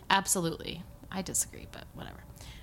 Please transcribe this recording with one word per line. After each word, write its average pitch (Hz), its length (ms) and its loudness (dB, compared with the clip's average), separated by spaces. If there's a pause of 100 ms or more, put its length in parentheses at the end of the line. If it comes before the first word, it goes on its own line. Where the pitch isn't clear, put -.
(120)
Absolutely. 185 720 4 (280)
I 190 120 0
disagree, - 480 -2
but - 140 -10 (100)
whatever. - 220 -10 (460)